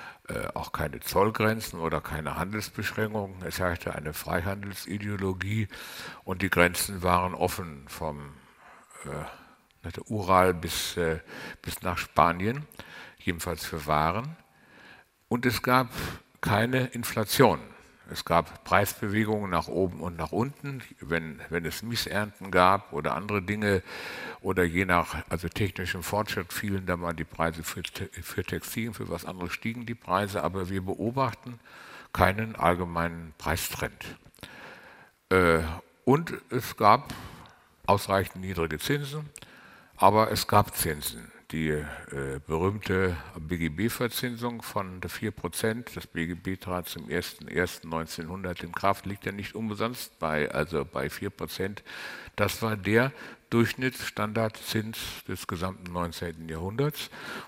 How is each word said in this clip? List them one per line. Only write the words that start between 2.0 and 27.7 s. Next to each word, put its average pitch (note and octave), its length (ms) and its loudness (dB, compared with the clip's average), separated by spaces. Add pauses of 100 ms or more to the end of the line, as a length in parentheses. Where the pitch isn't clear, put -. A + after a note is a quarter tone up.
keine D2+ 360 -6
Handelsbeschränkungen. G2+ 1080 -4
Es E2 160 -6
herrschte F2 340 -2
eine D2+ 200 -6
Freihandelsideologie G2 1500 -2 (560)
und F#2 180 -6
die F#2+ 80 2
Grenzen F2 540 4
waren F2+ 320 4
offen E2 520 -2
vom, D2 460 -8 (720)
äh, - 880 -12
der - 180 -10
Ural F#2 440 6
bis, - 440 -4
äh, E2 220 2 (420)
bis - 200 -6
nach F2 160 0
Spanien, F#2+ 680 4 (540)
jedenfalls F2 460 -4
für D#2 200 -6
Waren. E2+ 500 2 (920)
Und A#2+ 180 -2
es A#2 160 2
gab B2+ 280 6 (520)
keine B2+ 460 4
Inflation. A2 720 4 (480)
Es - 160 -8
gab - 420 2
Preisbewegungen G#2 840 2
nach E2+ 180 2
oben F2+ 320 2
und E2+ 160 -6
nach D#2+ 160 -4
unten, C3+ 520 -2 (160)
wenn, D#2+ 500 -4
wenn E2 160 -2
es D#2+ 160 -6
Missernten G#2 720 -4
gab F#2 420 6
oder D2 220 0
andere G2+ 260 0
Dinge G2+ 400 2 (600)
oder F#2 220 2
je F2 220 2
nach, E2+ 420 2
also F2 220 -4
technischem F#2 540 -4
Fortschritt G2+ 500 -2
fielen G2 320 -4
da F2+ 120 0
mal E2+ 180 -2
die D#2+ 80 -6
Preise E2 400 -2
für - 180 -8